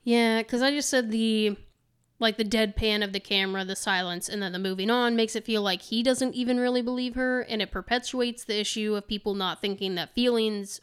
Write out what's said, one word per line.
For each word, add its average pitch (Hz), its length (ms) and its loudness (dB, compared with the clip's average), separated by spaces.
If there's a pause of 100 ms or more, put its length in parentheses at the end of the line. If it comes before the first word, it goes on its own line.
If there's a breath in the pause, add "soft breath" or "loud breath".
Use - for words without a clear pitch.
Yeah, 233 380 4
'cause 240 200 -2
I 277 100 4
just 285 180 -2
said 247 200 2
the, 220 460 2 (640)
like, 220 180 2
the 226 80 0
deadpan 214 580 0
of 196 100 -4
the 196 80 -2
camera, 190 440 0
the 190 120 -6
silence, 185 520 -2
and 202 140 -4
then 190 100 -4
the 180 60 -4
moving 190 320 0
on 240 260 4
makes 226 180 2
it 220 100 -6
feel 214 180 0
like 190 200 0
he 226 200 0
doesn't 254 320 2
even 247 260 0
really 247 220 2
believe 247 320 -4
her, 254 260 0
and 220 220 -4
it 185 80 -6
perpetuates 240 720 -2
the 208 160 -2
issue 214 340 -2
of 202 140 -4
people 208 260 -4
not 185 260 -4
thinking 196 340 -2
that 170 200 -6
feelings 220 680 0